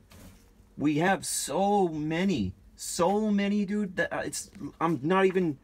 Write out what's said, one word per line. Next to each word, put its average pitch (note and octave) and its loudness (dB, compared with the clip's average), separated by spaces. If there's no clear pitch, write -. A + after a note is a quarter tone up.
we D3 0
have F3+ 0
so F#3+ 0
many, D#3 -2
so G#3 0
many, G3+ 0
dude, G3+ -4
that, - -2
uh, C#3+ -6
it's, - -8
I'm D#3 2
not F#3+ 4
even, F3 2